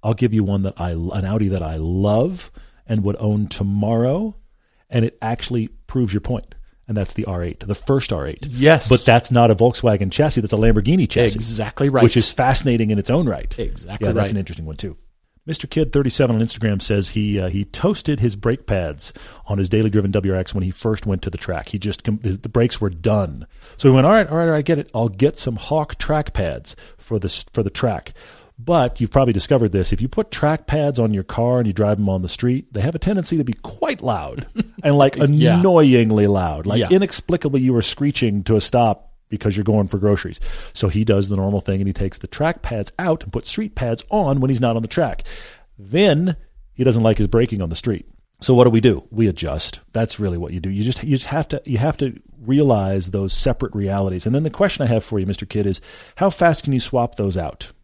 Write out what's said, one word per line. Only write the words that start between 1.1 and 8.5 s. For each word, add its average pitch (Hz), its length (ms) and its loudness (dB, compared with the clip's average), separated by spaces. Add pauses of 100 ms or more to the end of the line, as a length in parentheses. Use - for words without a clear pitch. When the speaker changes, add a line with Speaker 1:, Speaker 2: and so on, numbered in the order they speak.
Speaker 1:
Audi 104 220 0
that 92 140 -2
I 80 140 -6
love 104 720 0 (360)
and 107 180 -2
would 101 160 -2
own 104 280 0
tomorrow, 117 880 -2 (540)
and 117 160 0
it - 160 -6
actually 117 480 -4 (180)
proves 117 280 -2
your 104 80 0
point, - 320 -6 (340)
and 110 80 -4
that's 101 160 -4
the - 140 -6
R 90 180 -6
eight, 87 160 -8
the 101 140 -6
first - 360 -2
R 76 160 -4
eight. - 200 -10
Speaker 2:
Yes. 143 420 2